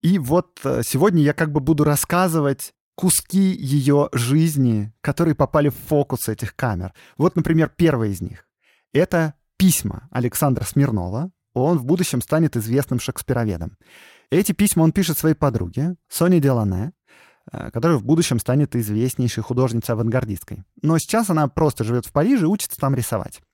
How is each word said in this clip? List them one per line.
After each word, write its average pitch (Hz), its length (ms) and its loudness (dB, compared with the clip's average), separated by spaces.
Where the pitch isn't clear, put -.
И 185 160 2
вот, 156 460 -2
э, 131 200 -2
сегодня 170 380 2
я 143 100 4
как 160 180 -2
бы 143 100 0
буду 147 240 2
рассказывать 151 880 0
куски 190 580 0
ее 143 560 2
жизни, 127 880 0
которые 156 360 0
попали 147 320 2
в - 80 -4
фокус - 520 -2
этих 107 280 -8
камер. 95 360 -6
Вот, 160 200 0
например, 160 400 0
первый 131 340 2
из 95 100 -6
них. - 280 -12
Это 165 420 0
письма - 540 0
Александра 123 540 -2
Смирнова. 117 680 -2
Он 147 240 0
в 123 60 -4
будущем 151 360 0
станет 156 360 0
известным 120 420 -2
шекспироведом. 107 800 -4
Эти - 200 2
письма 196 320 2
он 160 80 6
пишет 160 260 -2
своей 156 200 0
подруге, 127 580 -2
Соне 175 320 2
Делане, 113 520 0
э, - 180 -12
которая 151 280 2
в 104 60 -4
будущем 139 360 2
станет 139 340 0
известнейшей 113 680 -2
художницей 120 480 -2
авангардисткой. 110 720 -4
Но 156 160 2
сейчас 214 320 -2
она 156 160 2
просто 151 380 0
живет 117 200 -2
в - 80 -16
Париже 190 340 2
и - 20 2
учится - 300 -4
там 139 160 0
рисовать. - 460 -6